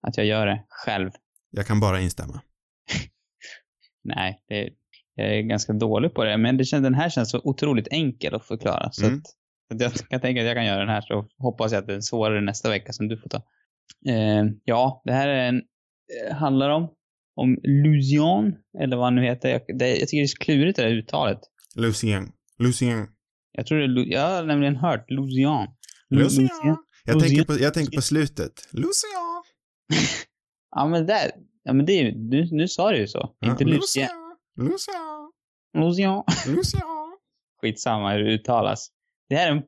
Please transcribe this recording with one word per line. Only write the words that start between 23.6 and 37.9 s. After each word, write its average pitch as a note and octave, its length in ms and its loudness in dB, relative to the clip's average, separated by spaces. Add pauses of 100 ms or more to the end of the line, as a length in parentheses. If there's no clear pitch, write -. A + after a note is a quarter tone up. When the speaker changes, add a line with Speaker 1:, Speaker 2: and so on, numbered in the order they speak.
Speaker 1:
tror D#3 100 2
det D3+ 60 2
är C#3 40 2
Lu-, B2+ 200 2
jag B2+ 140 0 (140)
har F3 80 -2
nämligen C#3+ 320 2
hört C3 340 -2
Lucien. C3+ 580 0 (420)
Lu-, C3+ 140 4
Speaker 2:
Lucien. C3+ 200 4
Speaker 1:
Lucien. C#3 340 2 (280)
Speaker 2:
Jag D#3 100 2
Speaker 1:
Lucien. D#3 220 6
Speaker 2:
tänker D#3 180 2
på, C3 80 2
jag D3 100 2
tänker D3+ 240 -2
på C#3 40 2
slutet. C#3 680 -2
Lucien. F4+ 720 -4 (460)
Speaker 1:
<laughs> D#3 140 2 (720)
Ja, C#3 120 2
men E3 180 0
där, F#3+ 260 0 (320)
ja, - 100 0
men C#3 120 4
det F#3+ 80 2
är E3+ 100 4
ju, A2+ 80 2
du, A#2+ 440 0
nu D#3+ 120 2
sa F#3+ 240 0
du E3+ 60 2
ju G#2 100 0
så. - 320 -8
Speaker 2:
Ja, A#2 120 0
Speaker 1:
Inte A#2+ 120 0
Lucien. C#3 460 2 (480)
Speaker 2:
Lucien. - 140 0
Lucien. E4 600 -8 (460)
Speaker 1:
Lucien. F#3+ 460 0 (320)
Speaker 2:
Lucien. - 280 -2 (380)
Speaker 1:
<laughs> - 400 -20
Skitsamma G#2+ 520 -2